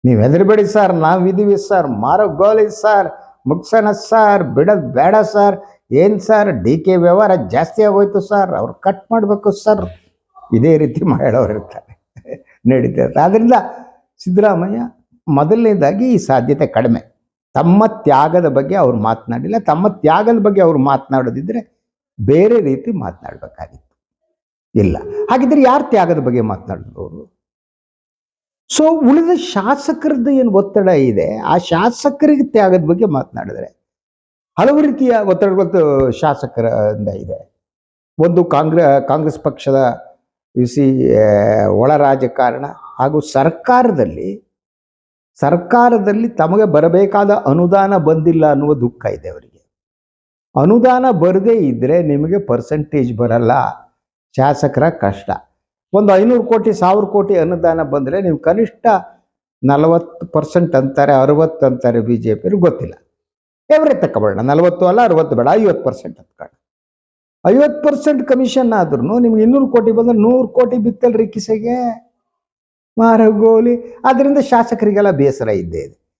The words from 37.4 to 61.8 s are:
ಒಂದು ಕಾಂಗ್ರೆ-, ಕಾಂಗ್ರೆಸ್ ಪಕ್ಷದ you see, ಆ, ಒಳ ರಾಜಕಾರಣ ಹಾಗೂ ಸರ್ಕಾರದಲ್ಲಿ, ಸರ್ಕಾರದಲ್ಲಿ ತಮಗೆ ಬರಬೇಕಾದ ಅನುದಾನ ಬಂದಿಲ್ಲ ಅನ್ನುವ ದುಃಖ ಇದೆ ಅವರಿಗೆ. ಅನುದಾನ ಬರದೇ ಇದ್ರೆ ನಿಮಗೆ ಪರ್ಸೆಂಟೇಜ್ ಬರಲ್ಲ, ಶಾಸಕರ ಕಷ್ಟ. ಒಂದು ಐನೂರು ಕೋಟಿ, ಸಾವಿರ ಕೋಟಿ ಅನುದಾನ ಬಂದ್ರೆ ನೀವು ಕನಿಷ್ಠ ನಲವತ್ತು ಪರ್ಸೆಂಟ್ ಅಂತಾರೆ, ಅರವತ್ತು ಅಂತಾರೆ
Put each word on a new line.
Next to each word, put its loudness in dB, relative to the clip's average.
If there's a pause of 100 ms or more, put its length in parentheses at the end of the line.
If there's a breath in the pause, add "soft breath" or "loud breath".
ಒಂದು 2
ಕಾಂಗ್ರೆ-, 2
ಕಾಂಗ್ರೆಸ್ -2
ಪಕ್ಷದ -2 (480)
you 0 (100)
see, 0
ಆ, 2
ಒಳ 2
ರಾಜಕಾರಣ 0 (340)
ಹಾಗೂ 0
ಸರ್ಕಾರದಲ್ಲಿ, -2 (840)
ಸರ್ಕಾರದಲ್ಲಿ 0
ತಮಗೆ 0
ಬರಬೇಕಾದ 2
ಅನುದಾನ 0
ಬಂದಿಲ್ಲ 2
ಅನ್ನುವ 0
ದುಃಖ -4
ಇದೆ -10
ಅವರಿಗೆ. -20 (880)
ಅನುದಾನ 2
ಬರದೇ 0
ಇದ್ರೆ 0
ನಿಮಗೆ -2
ಪರ್ಸೆಂಟೇಜ್ -4
ಬರಲ್ಲ, 0 (840)
ಶಾಸಕರ 0
ಕಷ್ಟ. -6 (600)
ಒಂದು 4
ಐನೂರು 2
ಕೋಟಿ, 0
ಸಾವಿರ 0
ಕೋಟಿ -2
ಅನುದಾನ -2
ಬಂದ್ರೆ -4
ನೀವು -2
ಕನಿಷ್ಠ -2 (800)
ನಲವತ್ತು 0
ಪರ್ಸೆಂಟ್ -2
ಅಂತಾರೆ, 0
ಅರವತ್ತು 0
ಅಂತಾರೆ 0